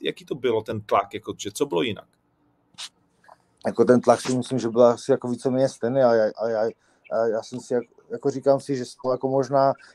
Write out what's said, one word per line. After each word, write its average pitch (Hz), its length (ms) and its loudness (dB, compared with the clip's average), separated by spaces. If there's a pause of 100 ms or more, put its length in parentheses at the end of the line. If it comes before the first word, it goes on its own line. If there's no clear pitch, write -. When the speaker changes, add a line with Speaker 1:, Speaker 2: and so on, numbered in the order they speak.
Speaker 1:
jaký - 240 -8
to 185 100 -8
bylo, 117 280 -2
ten 110 180 -8
tlak, 104 320 -2
jako, 104 240 -10
že 98 140 -12
co - 140 -4
bylo 92 160 -2
jinak? 117 260 -6 (1600)
Speaker 2:
Jako 113 200 0
ten 123 160 6
tlak 120 200 4
si 127 160 -2
myslím, 123 220 -4
že 113 100 -2
byl 117 140 4
asi 117 280 4
jako 123 160 0
víceméně 127 420 0
stejný 131 320 -2
a 117 120 6
já, 107 240 2
a 110 120 -4
já, 110 120 -2 (500)
a 113 200 0
já 110 120 -4
jsem 123 160 -14
si - 140 -8
jak-, 120 100 -2 (260)
jako 120 200 -6
říkám 135 300 2
si, 139 180 -6
že 123 80 -6
jsem - 260 -6
jako 127 160 -2
možná, 135 460 2 (220)